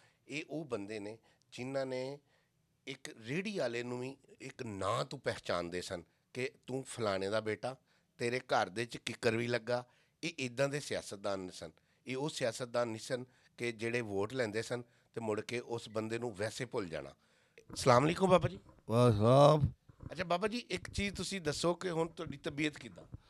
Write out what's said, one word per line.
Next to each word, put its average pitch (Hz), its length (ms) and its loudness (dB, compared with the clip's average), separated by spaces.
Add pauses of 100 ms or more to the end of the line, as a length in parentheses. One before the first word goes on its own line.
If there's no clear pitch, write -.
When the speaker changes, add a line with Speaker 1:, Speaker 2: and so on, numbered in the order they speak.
(280)
Speaker 1:
ਇਹ 147 220 -8
ਉਹ 156 140 -6
ਬੰਦੇ 110 360 -6
ਨੇ 107 180 -10 (340)
ਜਿਨ੍ਹਾਂ 135 340 -6
ਨੇ 131 320 -6 (680)
ਇੱਕ 139 220 -12 (180)
ਰੇਹੜੀ 190 320 -4
ਵਾਲੇ 120 240 -2
ਨੂੰ 123 180 -6
ਵੀ 131 160 -8 (240)
ਇੱਕ - 220 -14
ਨਾਂ 107 420 -2
ਤੋਂ 139 140 -10
ਪਹਿਚਾਣਦੇ 87 600 -2
ਸਨ 87 220 -8 (300)
ਕਿ 127 180 -6 (160)
ਤੂੰ 131 160 -6
ਫਲਾਣੇ 98 480 -2
ਦਾ 110 100 2
ਬੇਟਾ, 110 360 -4 (420)
ਤੇਰੇ 123 220 0
ਘਰ 113 280 2
ਦੇ 104 160 -4
'ਚ - 120 -10
ਕਿੱਕਰ 113 400 0
ਵੀ 120 100 0
ਲੱਗਾ। 120 380 -2 (400)
ਇਹ 165 140 -2
ਇੱਦਾਂ 131 300 0
ਦੇ 143 120 -4
ਸਿਆਸਤਦਾਨ 98 680 -4
ਸਨ। 85 200 -14 (360)
ਇਹ 127 100 -6
ਉਹ 143 120 -2
ਸਿਆਸਤਦਾਨ 120 600 -2
ਨਹੀਂ 110 120 -6
ਸਨ 127 240 -4 (340)
ਕਿ 120 140 -2
ਜਿਹੜੇ 117 280 -2
ਵੋਟ 104 340 -2
ਲੈਂਦੇ 113 280 0
ਸਨ 120 200 -4 (320)
ਤੇ - 60 -6
ਮੁੜ 107 200 0
ਕੇ 120 200 -6
ਉਸ 117 280 -6
ਬੰਦੇ 110 300 -2
ਨੂੰ 120 160 -4
ਵੈਸੇ 107 300 -4
ਭੁੱਲ 107 240 -4
ਜਾਣਾ। 71 260 -8 (600)
ਅਸਲਾਮ 127 300 8
ਅਲੈਕੁਮ 175 260 4
ਬਾਬਾ 170 180 6
ਜੀ। 190 100 -6 (300)
Speaker 2:
ਵਾਹ 120 240 8
ਸਾਹਬ। 139 600 8 (400)
Speaker 1:
ਅੱਛਾ 156 120 -4
ਬਾਬਾ 180 240 0
ਜੀ, 220 100 -2 (120)
ਇੱਕ 180 200 -6
ਚੀਜ਼ 202 240 -2
ਤੁਸੀਂ 190 260 -4
ਦੱਸੋ 165 340 0
ਕਿ 180 160 -4
ਹੁਣ 165 180 0
ਤੁਹਾਡੀ 156 280 -10
ਤਬੀਅਤ 147 420 -2
ਕਿੱਦਾਂ? 90 260 -16 (260)